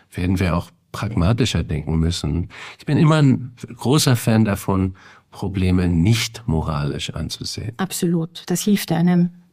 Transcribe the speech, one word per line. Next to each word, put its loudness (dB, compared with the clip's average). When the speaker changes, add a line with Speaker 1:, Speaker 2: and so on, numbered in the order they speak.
Speaker 1:
werden 0
wir 2
auch -4
pragmatischer 0
denken -2
müssen. -2
Ich -20
bin 0
immer 6
ein 2
großer 2
Fan 2
davon, -2
Probleme 0
nicht 0
moralisch -2
anzusehen. -8
Speaker 2:
Absolut. -4
Das -2
hilft 0
einem 4